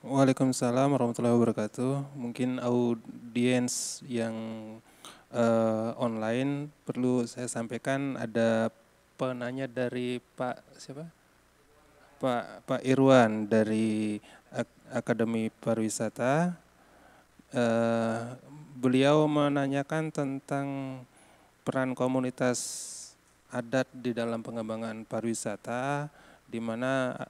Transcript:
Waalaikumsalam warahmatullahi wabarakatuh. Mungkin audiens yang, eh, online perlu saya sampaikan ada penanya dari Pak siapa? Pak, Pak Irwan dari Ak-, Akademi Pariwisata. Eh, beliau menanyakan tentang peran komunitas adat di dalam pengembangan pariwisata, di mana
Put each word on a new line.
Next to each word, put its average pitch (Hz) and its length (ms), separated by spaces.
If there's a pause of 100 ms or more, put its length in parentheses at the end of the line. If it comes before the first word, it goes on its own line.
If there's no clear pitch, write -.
(120)
Waalaikumsalam 131 800
warahmatullahi 120 480
wabarakatuh. 131 800
Mungkin 127 400
audiens 123 1400
yang, 113 320 (960)
eh, 113 640
online 127 720 (160)
perlu 127 400
saya 123 240
sampaikan 127 720
ada 113 480 (480)
penanya 127 480
dari 123 560 (160)
Pak 123 240 (160)
siapa? 147 320 (1120)
Pak, 127 240 (240)
Pak 131 160
Irwan 127 640
dari 110 720 (320)
Ak-, - 400
Akademi 113 560
Pariwisata. 120 1120 (960)
Eh, 117 640 (560)
beliau 131 480
menanyakan 147 880
tentang 139 560 (960)
peran 131 320
komunitas 127 640 (880)
adat 123 480
di 123 160
dalam 117 320
pengembangan 110 640
pariwisata, 120 1040 (320)
di 117 160
mana 123 560 (140)